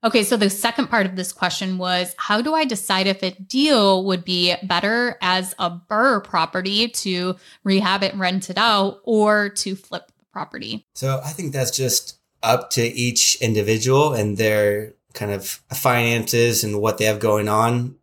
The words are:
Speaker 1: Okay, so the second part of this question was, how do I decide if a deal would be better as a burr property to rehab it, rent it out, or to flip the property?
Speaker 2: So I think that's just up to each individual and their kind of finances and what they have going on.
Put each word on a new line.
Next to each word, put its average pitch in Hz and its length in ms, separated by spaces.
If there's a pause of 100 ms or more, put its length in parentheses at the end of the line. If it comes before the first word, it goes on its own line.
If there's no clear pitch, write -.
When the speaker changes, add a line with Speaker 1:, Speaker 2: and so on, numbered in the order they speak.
Speaker 1:
Okay, 226 200
so 220 140
the 202 140
second 330 400
part 202 160
of 185 80
this 185 180
question 185 460
was, 180 400
how 262 200
do 285 140
I 320 100
decide 190 440
if 196 160
a 185 80
deal 196 760
would 185 180
be 175 380
better 202 580
as 185 380
a 175 140
burr 214 480
property 196 720
to 185 480 (260)
rehab 196 400
it, 196 100
rent 185 380
it 180 80
out, 202 440
or 208 460
to 196 260
flip - 300
the - 260
property? - 600
Speaker 2:
So 135 320
I 147 60
think 156 220
that's 135 220
just - 440 (240)
up 117 280
to 117 120
each 120 580
individual 113 720
and 104 240
their 107 560 (220)
kind 104 160
of 95 160 (260)
finances 117 880
and 104 160
what 107 200
they 107 60
have 107 120
going 107 320
on. 120 540